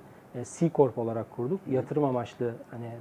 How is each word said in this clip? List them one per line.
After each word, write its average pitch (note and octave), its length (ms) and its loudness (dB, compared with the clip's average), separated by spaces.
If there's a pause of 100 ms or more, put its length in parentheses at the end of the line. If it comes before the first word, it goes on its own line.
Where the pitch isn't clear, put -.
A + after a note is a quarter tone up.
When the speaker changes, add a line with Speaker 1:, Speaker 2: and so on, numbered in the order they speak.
(360)
Speaker 1:
e, B2 100 -6
C - 300 0
Corp C3 220 6
olarak A2+ 380 -2
kurduk. C#3 300 -2
Speaker 2:
Hı. D3 60 -4
Speaker 1:
Yatırım C3 320 2
amaçlı, B2 480 0 (200)
hani A#2 180 -10 (120)